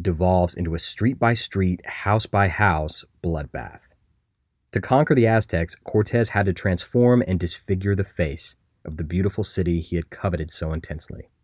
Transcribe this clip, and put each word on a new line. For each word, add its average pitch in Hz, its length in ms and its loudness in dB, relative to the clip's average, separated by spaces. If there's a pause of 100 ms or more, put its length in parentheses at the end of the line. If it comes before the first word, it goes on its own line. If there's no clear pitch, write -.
devolves 90 520 2
into 82 200 -4
a 82 40 -2
street-by-street, 107 1080 2
house-by-house 101 1200 2 (180)
bloodbath. 82 720 -6 (800)
To 104 80 0
conquer 143 340 2
the 117 120 4
Aztecs, 107 500 0
Cortez 107 540 0
had 101 160 0
to 95 60 0
transform 120 720 2
and 92 120 0
disfigure 95 560 -2
the 95 100 -2
face - 520 -4 (280)
of 78 120 -10
the 82 80 -4
beautiful 95 400 -2
city 87 360 0
he 85 160 -6
had 82 140 -4
coveted 82 400 -4
so 80 220 -2
intensely. - 580 -10 (140)